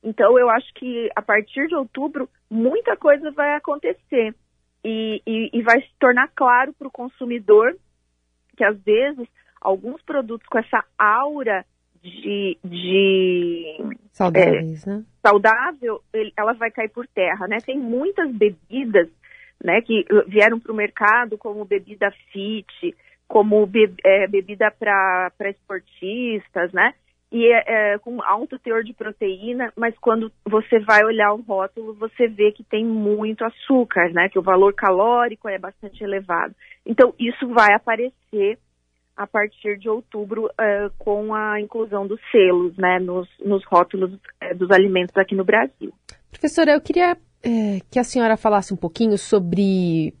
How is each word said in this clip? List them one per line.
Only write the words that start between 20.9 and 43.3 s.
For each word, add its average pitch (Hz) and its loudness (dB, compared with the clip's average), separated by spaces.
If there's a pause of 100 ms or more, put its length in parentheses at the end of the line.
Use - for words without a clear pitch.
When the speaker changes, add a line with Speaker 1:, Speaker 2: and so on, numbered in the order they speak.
Speaker 1:
como 208 -10
bebida 202 -4 (200)
fit, 202 -10 (320)
como 214 4
be-, 202 2 (100)
é, 196 4
bebida 202 -2
pra, 190 -2
pra 202 -8
esportistas, 196 -8
né? 202 2 (360)
E 233 0
é, 220 2
é, 208 -4
com 240 -12
alto 240 -4
teor 226 -4
de 226 -14
proteína, 214 -8
mas 233 -4
quando 226 0 (160)
você 220 2
vai 208 4
olhar 220 2
o 220 -4
rótulo, 220 -6
você 220 -2
vê 214 2
que 208 -16
tem 214 -4
muito 214 -2
açúcar, 226 0
né? 170 0
Que 190 -2
o 185 0
valor 190 4
calórico 220 0
é 196 -6
bastante 196 -16
elevado. 196 -6 (320)
Então, 240 2
isso 240 -6
vai 220 4
aparecer 220 -4 (580)
a 202 -10
partir 208 -4
de 196 -10
outubro, 220 -6 (100)
é, 202 0
com 214 -4
a 214 -4
inclusão 208 -6
dos 202 -8 (120)
selos, 180 4
né? 185 0
Nos, 180 -6 (100)